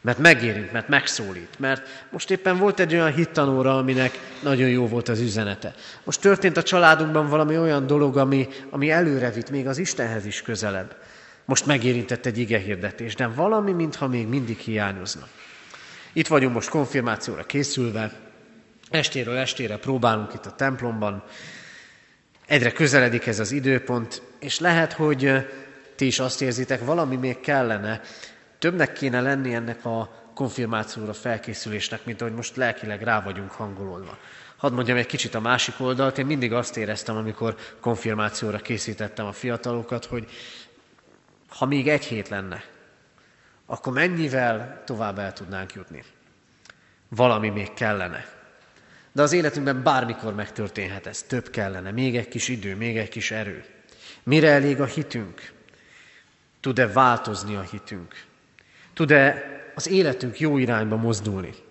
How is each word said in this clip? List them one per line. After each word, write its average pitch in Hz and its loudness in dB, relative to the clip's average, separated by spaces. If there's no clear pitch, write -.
Mert 120 0
megérint, 117 6
mert 113 -4
megszólít, 98 -2
mert 135 -4
most - -4
éppen 185 2
volt 196 4
egy 165 4
olyan 165 4
hittanóra, 135 4
aminek 131 2
nagyon 131 4
jó 123 4
volt 117 -2
az 110 0
üzenete. 110 -2
Most - -6
történt 190 6
a 165 2
családunkban 156 6
valami 151 4
olyan 147 2
dolog, 143 4
ami, 135 4
ami 143 0
előre 143 4
vitt, 113 -6
még 135 -2
az 135 -2
Istenhez 113 -2
is 104 -6
közelebb. 101 -4
Most - 2
megérintett 127 2
egy 113 -2
igehirdetés, 104 -2
de 127 0
valami, 196 0
mintha 160 -2
még 120 0
mindig 117 -2
hiányozna. 98 -4
Itt 160 0
vagyunk 131 4
most 113 -2
konfirmációra 120 -2
készülve, 117 -2
estéről 127 -2
estére 120 -4
próbálunk 117 2
itt - -14
a 101 -14
templomban, 113 -2
egyre 120 4
közeledik 127 4
ez 110 0
az 110 -2
időpont, 127 0
és 139 -6
lehet, 165 4
hogy, 147 2
ö, 135 6
ti 139 0
is 131 2
azt 131 -2
érzitek, 123 -2
valami 147 0
még 127 -4
kellene. 110 0
Többnek 170 2
kéne 123 0
lenni 135 0
ennek 117 -6
a 113 -6
konfirmációra 110 -4
felkészülésnek, 110 -6
mint 117 -8
ahogy 113 -4
most 113 -8
lelkileg 107 -2
rá 110 0
vagyunk 95 -8
hangolódva. 95 -10
Hadd 135 0
mondjam 123 2
egy 120 2
kicsit 117 -6
a 113 -2
másik 117 0
oldalt, 131 0
én 131 -2
mindig 131 0
azt 120 -2
éreztem, 107 -4
amikor 110 -4
konfirmációra 107 -2
készítettem 107 -6
a 101 -6
fiatalokat, 117 -6
hogy 117 -8
ha - -4
még 139 0
egy 147 2
hét 107 -8
lenne, 95 -10
akkor 127 -6
mennyivel 131 0
tovább 104 -6
el 98 -6
tudnánk 95 -12
jutni. 85 -18
Valami 110 4
még 101 -6
kellene. 101 -4
De 139 0
az 147 4
életünkben 139 0
bármikor 117 0
megtörténhet 101 -8
ez. - -12
Több - -6
kellene, 98 -6
még 123 0
egy 113 -4
kis - -6
idő, 101 -6
még 113 -4
egy 107 -4
kis - -6
erő. 107 -8
Mire 156 6
elég 143 4
a 135 2
hitünk? 113 -8
Tud-e 127 2
változni 107 2
a 98 -6
hitünk? 92 -14
Tud-e 143 6
az - -6
életünk 147 0
jó 151 2
irányba 110 2
mozdulni? 104 -2